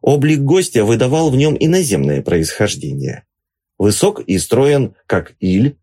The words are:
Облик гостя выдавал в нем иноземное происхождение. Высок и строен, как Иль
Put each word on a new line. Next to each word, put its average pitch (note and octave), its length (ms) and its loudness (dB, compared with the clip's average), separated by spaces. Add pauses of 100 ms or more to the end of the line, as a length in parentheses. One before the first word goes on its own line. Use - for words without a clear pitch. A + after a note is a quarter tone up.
Облик D3 320 2
гостя C#3 460 2
выдавал B2+ 440 2
в B2+ 60 0
нем C#3+ 240 2
иноземное G#2+ 600 0
происхождение. D#2+ 1040 -4 (520)
Высок G#2+ 440 0
и - 180 -2
строен, C3+ 560 0 (100)
как F2+ 360 -4
Иль G#2 420 0